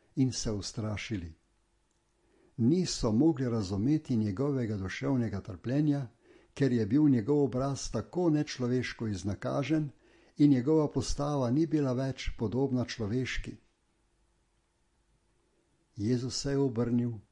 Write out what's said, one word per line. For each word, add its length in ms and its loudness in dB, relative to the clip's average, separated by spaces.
in 160 2
se 200 -4
ustrašili. 840 -6
Niso 560 0
mogli 360 2
razumeti 680 -2
njegovega 600 -2
duševnega 640 -2
trpljenja, 680 -2
ker 180 2
je 140 2
bil 220 4
njegov 360 4
obraz 460 -2
tako 400 0
nečloveško 760 0
iznakažen 840 -2
in 140 8
njegova 420 4
postava 580 0
ni 160 2
bila 260 2
več 460 -4
podobna 460 0
človeški. 720 -4
Jezus 440 -2
se 100 -4
je 80 0
obrnil 540 0